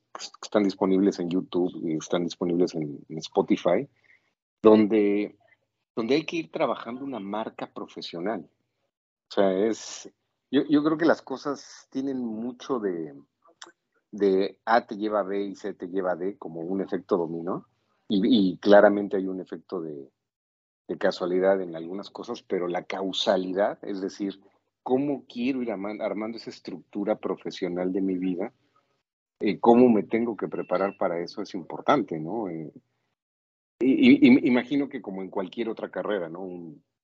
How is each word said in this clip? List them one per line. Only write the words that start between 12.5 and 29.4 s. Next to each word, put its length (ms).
de, 340
de 540
A 220
te 80
lleva 240
a 40
B 200
y 120
C 180
te 140
lleva 260
a 20
D, 220
como 240
un 200
efecto 360
dominó, 500
y, 160
y 340
claramente 600
hay 100
un 120
efecto 420
de, 280
de 100
casualidad 640
en 140
algunas 340
cosas, 320
pero 260
la 160
causalidad, 1000
es 180
decir, 400
cómo 500
quiero 300
ir 100
arma-, 320
armando 340
esa 120
estructura 680
profesional 800
de 80
mi 160
vida, 340
eh, 200